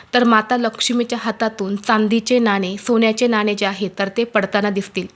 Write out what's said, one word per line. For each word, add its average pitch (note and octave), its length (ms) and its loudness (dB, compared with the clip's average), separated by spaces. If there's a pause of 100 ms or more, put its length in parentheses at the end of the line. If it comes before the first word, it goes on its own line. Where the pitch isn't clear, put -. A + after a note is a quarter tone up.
(140)
तर B3 100 4
माता A#3 340 4
लक्ष्मीच्या A#3+ 640 -2
हातातून G#3+ 540 -4
चांदीचे A3 640 2
नाणे, G3 380 0
सोन्याचे A3+ 500 2
नाणे G#3+ 280 0
जे G#3 100 -2
आहे, F#3+ 240 -2 (100)
तर G3 180 0
ते A#3 60 0
पडताना G#3 460 0
दिसतील. F#3+ 460 -4